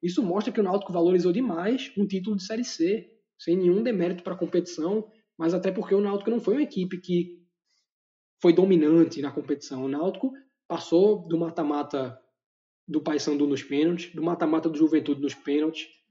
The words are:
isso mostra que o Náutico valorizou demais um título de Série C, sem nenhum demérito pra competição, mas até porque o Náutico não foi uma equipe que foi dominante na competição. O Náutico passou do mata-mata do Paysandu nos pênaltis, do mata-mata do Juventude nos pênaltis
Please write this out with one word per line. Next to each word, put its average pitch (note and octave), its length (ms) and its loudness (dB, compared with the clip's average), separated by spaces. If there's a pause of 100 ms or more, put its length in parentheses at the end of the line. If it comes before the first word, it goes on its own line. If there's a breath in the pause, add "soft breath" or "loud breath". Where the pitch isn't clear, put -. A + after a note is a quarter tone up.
isso F3+ 180 -2
mostra G#3 320 -2
que - 60 -2
o G#3 60 2
Náutico F#3+ 280 -2
valorizou F3 400 4
demais G#3+ 640 -2
um G3+ 80 2
título G3 300 -2
de G3 80 -4
Série A3+ 220 -6
C, G3+ 440 -2 (300)
sem E3+ 180 0
nenhum F#3+ 280 2
demérito F#3 400 -2
pra F3+ 100 -6
competição, F3 720 -2 (300 soft breath)
mas E3 160 0
até F#3+ 160 -2
porque G3 240 -2
o G3 60 4
Náutico G3+ 280 -2
não A#3 120 0
foi G3 140 0
uma D4 100 0
equipe F#3 360 -4
que F3 400 -2 (1000)
foi F3 100 10
dominante E3 680 6
na C#3 80 -6
competição. C#3 540 -6
O C3+ 40 -4
Náutico F#3 440 -4 (340 loud breath)
passou F3 640 2
do E3 100 0
mata-mata D3 840 -4 (680)
do D3+ 120 -2
Paysandu D3 460 0
nos C#3 160 -2
pênaltis, E3 500 -2
do D#3 120 -6
mata-mata E3 440 0
do D#3 80 -2
Juventude D3 440 2
nos C#3 160 -4
pênaltis D3+ 500 -2 (240)